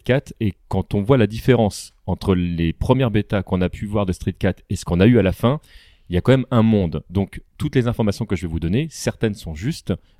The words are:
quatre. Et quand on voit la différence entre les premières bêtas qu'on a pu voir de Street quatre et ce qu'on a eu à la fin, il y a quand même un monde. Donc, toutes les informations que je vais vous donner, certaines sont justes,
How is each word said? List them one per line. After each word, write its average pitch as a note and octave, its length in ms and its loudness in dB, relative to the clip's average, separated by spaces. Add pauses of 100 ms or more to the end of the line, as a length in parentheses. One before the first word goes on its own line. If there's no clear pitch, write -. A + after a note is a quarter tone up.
quatre. - 360 -2
Et G#2 140 -2 (160)
quand F#2+ 260 -2
on G2+ 80 0
voit C3 140 4
la G#2+ 100 4
différence A2+ 640 0 (140)
entre F#2+ 260 0
les E2+ 400 0
premières B2+ 380 0
bêtas G#2 320 -2
qu'on F#2 180 -2
a F2+ 80 2
pu - 160 -10
voir G2+ 220 -2
de F2+ 60 -2
Street - 200 -6
quatre - 380 -4
et G2 40 -2
ce - 100 -10
qu'on F2 160 0
a G2 40 8
eu A#2+ 140 8
à G2 40 6
la F#2 100 2
fin, C3+ 260 0 (500)
il F2 60 -2
y - 20 0
a F2 40 2
quand A#2+ 100 4
même C3 180 2
un A2+ 140 4
monde. G2 480 2
Donc, F#2+ 300 -4 (180)
toutes D3 160 -4
les A#2+ 120 2
informations A2 380 -2
que G2+ 100 -4
je E2+ 80 -6
vais E2 80 -6
vous D#2+ 80 -4
donner, G2 300 -2
certaines - 460 -4
sont - 180 -12
justes, G2+ 400 -6 (260)